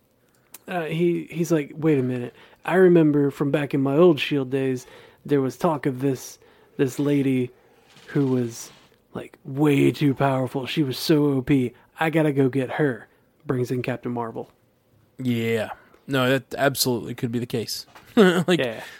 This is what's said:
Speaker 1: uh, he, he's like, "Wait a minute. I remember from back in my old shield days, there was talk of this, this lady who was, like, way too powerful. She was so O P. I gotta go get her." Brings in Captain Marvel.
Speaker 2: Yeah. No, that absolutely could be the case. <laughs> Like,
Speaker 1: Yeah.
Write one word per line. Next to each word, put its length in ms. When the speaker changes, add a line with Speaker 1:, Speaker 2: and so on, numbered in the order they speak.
Speaker 1:
uh, 160
he, 460
he's 200
like, 240
"Wait 240
a 40
minute. 320
I 80
remember 560
from 200
back 220
in 80
my 160
old 240
shield 300
days, 360
there 160
was 160
talk 300
of 140
this, 380
this 220
lady 520
who 180
was, 440
like, 300
way 460
too 240
powerful. 520
She 160
was 160
so 340
O 100
P. 300
I 120
gotta 220
go 180
get 220
her." 360
Brings 240
in 100
Captain 320
Marvel. 380
Speaker 2:
Yeah. 520
No, 220
that 300
absolutely 560
could 180
be 60
the 80
case. 400
<laughs> 160
Like, 440
Speaker 1:
Yeah. 220